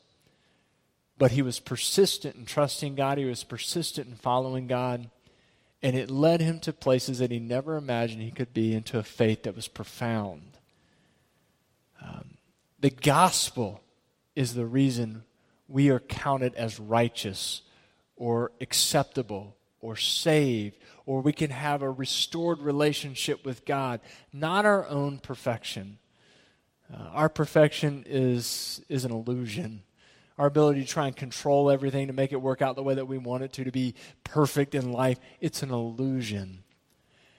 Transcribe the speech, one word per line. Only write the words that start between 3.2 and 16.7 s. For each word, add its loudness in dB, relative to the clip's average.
was -4
persistent -6
in -16
following -2
God. -2
And 2
it -4
led 4
him 0
to -4
places 0
that 0
he -4
never -4
imagined -4
he -8
could -8
be, 2
into -2
a 0
faith 0
that -6
was -10
profound. -6
Um, -18
the 4
gospel 2
is 0
the -2
reason 2
we 4
are 6
counted -2
as -6